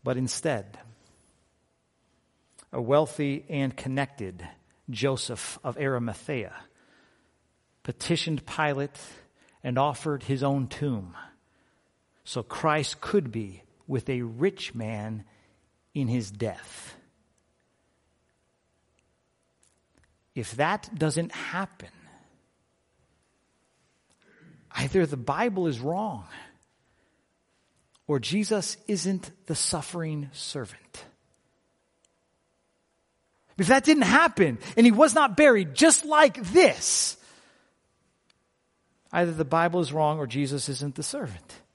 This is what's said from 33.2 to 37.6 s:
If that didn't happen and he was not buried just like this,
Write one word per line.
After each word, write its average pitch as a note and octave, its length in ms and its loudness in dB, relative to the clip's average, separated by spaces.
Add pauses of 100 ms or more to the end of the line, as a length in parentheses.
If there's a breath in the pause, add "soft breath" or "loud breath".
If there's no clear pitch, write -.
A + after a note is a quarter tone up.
If F#3 100 2
that C4 160 6
didn't D4+ 200 6
happen F#3+ 560 4 (180 loud breath)
and A#3 80 10
he A#3+ 60 12
was A#3 240 6
not C4+ 200 4
buried G#3+ 380 6
just D#4 320 6
like D4+ 360 6 (100)
this, - 640 4 (1900 soft breath)